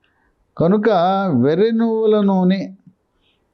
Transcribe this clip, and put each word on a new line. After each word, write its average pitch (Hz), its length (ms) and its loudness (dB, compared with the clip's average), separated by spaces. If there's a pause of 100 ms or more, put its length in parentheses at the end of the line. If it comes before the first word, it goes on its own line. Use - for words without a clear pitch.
(580)
కనుక 208 300 0 (460)
వెర్రి 160 380 0
నువ్వుల 220 480 0
నూనె 190 480 0 (840)